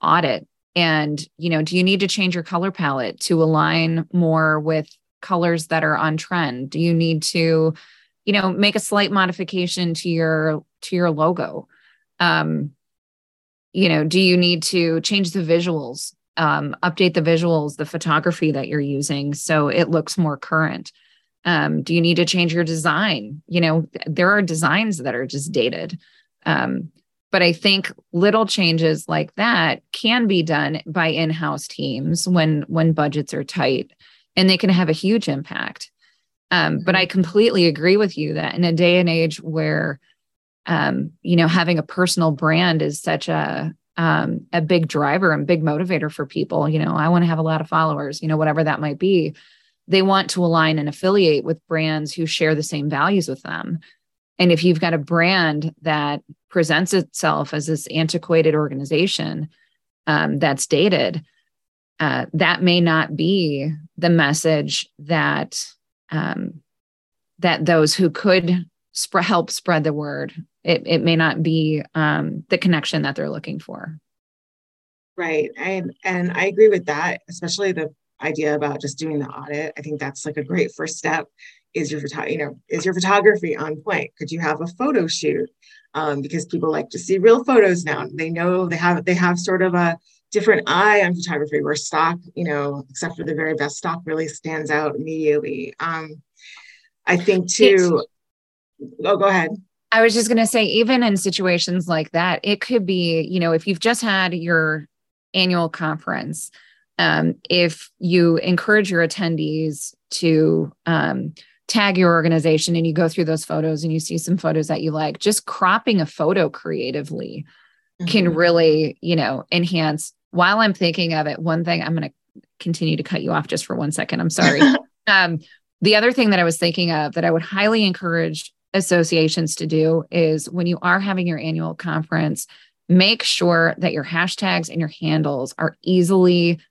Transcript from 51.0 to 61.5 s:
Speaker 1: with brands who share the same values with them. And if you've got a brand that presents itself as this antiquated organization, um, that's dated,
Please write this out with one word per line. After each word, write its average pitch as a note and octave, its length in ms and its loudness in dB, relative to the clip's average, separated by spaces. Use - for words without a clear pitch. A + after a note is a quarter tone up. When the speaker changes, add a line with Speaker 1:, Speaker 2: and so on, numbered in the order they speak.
Speaker 1:
with D#3+ 240 -4
brands D#3 460 -4
who E3+ 100 -4
share D#3 300 0
the D3+ 80 -2
same D3+ 260 -4
values D#3+ 400 0
with C3+ 140 -8
them. D#3 380 -8
And F3+ 120 4
if E3 140 2
you've E3+ 160 4
got E3+ 140 0
a D#3+ 40 0
brand E3 840 0
that D3 400 -2
presents E3 460 2
itself D3+ 580 -2
as D3+ 140 -6
this D#3+ 220 -4
antiquated D#3+ 640 2
organization, D3+ 960 -2
um, D3+ 320 0
that's C#3 280 0
dated, D#3 560 0